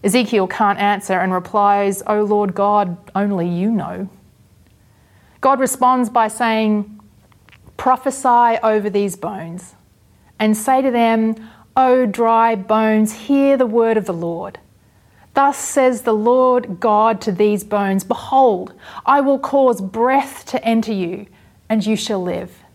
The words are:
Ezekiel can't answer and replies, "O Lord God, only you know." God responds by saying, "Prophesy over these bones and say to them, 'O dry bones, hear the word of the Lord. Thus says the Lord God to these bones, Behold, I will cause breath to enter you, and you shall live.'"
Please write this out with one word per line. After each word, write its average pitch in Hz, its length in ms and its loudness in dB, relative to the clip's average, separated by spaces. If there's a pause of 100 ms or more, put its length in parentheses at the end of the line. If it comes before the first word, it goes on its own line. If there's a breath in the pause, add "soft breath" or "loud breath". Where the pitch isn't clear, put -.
Ezekiel 208 440 0
can't 202 320 0
answer 202 340 -2
and 185 180 0
replies, 202 760 0
"O 208 160 0
Lord 208 320 0
God, 202 420 0 (160)
only 196 340 -2
you 180 220 -2
know." 185 400 -6 (1300 soft breath)
God 269 180 2
responds 254 500 0
by 226 180 2
saying, 220 720 -2 (760)
"Prophesy 247 880 2
over 214 260 0
these 202 260 -2
bones 170 600 -12 (640 soft breath)
and 214 180 2
say 262 240 0
to 269 80 2
them, 226 460 2 (420 loud breath)
'O 254 300 4
dry 226 480 2
bones, 214 580 0
hear 277 420 2
the 254 120 2
word 226 280 2
of 214 120 -2
the 190 60 -4
Lord. 170 440 -8 (800 soft breath)
Thus 277 220 2
says 254 440 0
the 226 140 0
Lord 247 640 2
God 220 420 2
to 220 100 -4
these 208 320 0
bones, 196 400 -2
Behold, 240 680 0 (320 loud breath)
I 285 160 2
will 269 160 0
cause 262 440 0
breath 254 680 -2
to - 180 -6
enter 226 260 0
you, 196 360 -6 (420 soft breath)
and 220 160 -2
you 214 100 0
shall 208 280 -6
live.'" 180 400 -10 (120)